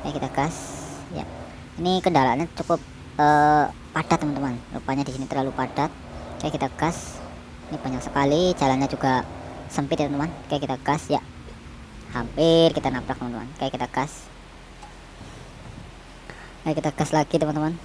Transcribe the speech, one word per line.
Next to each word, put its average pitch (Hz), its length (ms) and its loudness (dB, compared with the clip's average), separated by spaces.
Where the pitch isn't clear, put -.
Oke, 147 160 -4
kita 135 80 -2
gas. 143 280 0
Ya, - 80 -6
ini 185 240 2
kendaraannya 143 480 4
cukup, - 320 0
eh, 151 560 6
padat, 160 240 2
teman-teman. 139 320 -2
Rupanya 135 320 -2
di 139 80 -2
sini 131 160 -6
terlalu 135 320 0
padat. 143 320 0
Oke, 151 160 -4
kita 143 240 -2
gas. - 400 -2
Ini 151 80 -6
banyak 127 240 -4
sekali, 143 480 4
jalannya 135 320 4
juga 131 400 2
sempit, 147 240 0
ya, 147 80 2
teman-teman. 143 240 0
Oke, 143 160 -2
kita 131 240 -2
gas, 147 240 0
ya. 147 120 2
Hampir 156 640 6
kita 143 160 0
nabrak, 123 240 -4
teman-teman. 120 400 -8
Oke, 135 160 -2
kita 123 160 -4
gas. - 400 -2
Ayo, 156 160 2
kita 151 160 0
gas 151 160 0
lagi, 156 320 2
teman-teman. 151 320 2